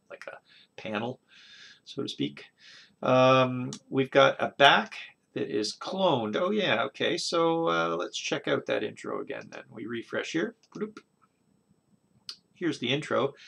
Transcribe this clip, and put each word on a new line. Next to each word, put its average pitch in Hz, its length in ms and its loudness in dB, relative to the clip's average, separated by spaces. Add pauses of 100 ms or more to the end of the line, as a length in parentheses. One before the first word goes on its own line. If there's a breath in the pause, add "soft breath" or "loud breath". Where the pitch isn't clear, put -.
(100)
like - 160 -16
a - 120 -12 (420 soft breath)
panel, 110 400 -6 (640 loud breath)
so - 180 -8
to - 60 -6
speak. - 360 -6 (580 loud breath)
Um, 127 680 4 (200)
we've 135 200 0
got 135 280 6
a 135 100 -2
back 147 460 6 (400)
that 123 160 -4
is 107 240 -2
cloned. 139 600 0
Oh 180 140 0
yeah, 165 340 2
okay, 139 340 -2
so, 165 500 0
uh, 165 300 0
let's 175 200 -6
check - 300 -4
out 139 180 0
that 117 180 0
intro 53 360 -8
again 53 300 -10
then. - 200 -14
We 117 160 -12
refresh 117 460 -6
here. 196 220 -2 (200)
Bloop. 214 240 -8 (1600)
Here's 160 240 -4
the 120 140 -2
intro. 135 420 0 (120)